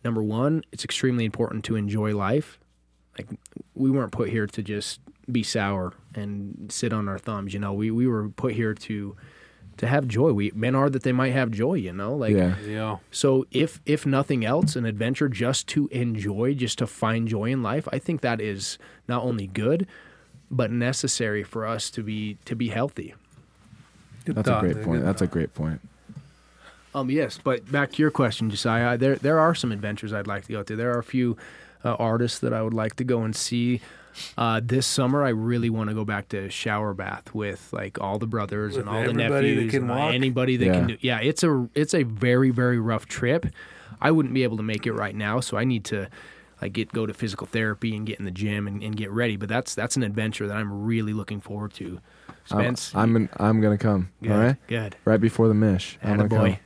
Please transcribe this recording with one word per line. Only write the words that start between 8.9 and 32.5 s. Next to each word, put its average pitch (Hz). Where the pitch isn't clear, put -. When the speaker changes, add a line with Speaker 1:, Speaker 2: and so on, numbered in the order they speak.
Speaker 1:
to -
have 139
joy. 123
We, 101
men 120
are 135
that 131
they 131
might 127
have 127
joy, 120
you 95
know? 101
Like, 110
Speaker 2:
Yeah. 92
Speaker 3:
Yeah. 107
Speaker 1:
so 135
if, 147
if 147
nothing 135
else, 151
an 120
adventure 113
just 120
to 147
enjoy, 113
just 123
to 113
find 113
joy 110
in 135
life, 120
I 139
think -
that 117
is 101
not 120
only 113
good, 123
but 120
necessary 120
for 110
us 110
to 117
be, 107
to 117
be 113
healthy. 117
Speaker 3:
Good 160
Speaker 2:
That's 110
a 127
Speaker 3:
thought. 107
Speaker 2:
great 90
Speaker 3:
Good -
Speaker 2:
point. 82
That's 92
a 92
Speaker 3:
thought. -
Speaker 2:
great 82
point. 78
Speaker 1:
Um, 131
yes, 139
but 127
back 143
to -
your 151
question, 113
Josiah, 117
there, 135
there 156
are 160
some 123
adventures 104
I'd 101
like 98
to -
go 104
to. 107
There 117
are 120
a 117
few, 123
uh, 117
artists 117
that 123